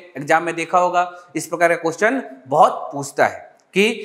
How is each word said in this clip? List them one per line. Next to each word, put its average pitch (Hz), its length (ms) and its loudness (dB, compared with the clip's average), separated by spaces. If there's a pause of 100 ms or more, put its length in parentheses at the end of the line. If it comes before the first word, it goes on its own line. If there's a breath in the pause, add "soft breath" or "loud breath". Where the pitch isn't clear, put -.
(160)
exam 156 260 2
में 170 120 -4
देखा 165 240 0
होगा 175 320 2 (260 loud breath)
इस 156 100 -6
प्रकार 170 220 0
का 170 80 2
क्वेश्चन 208 460 -2 (240)
बहुत 160 460 2
पूछता 139 340 -2
है - 300 -8 (180)
कि 202 140 2 (160)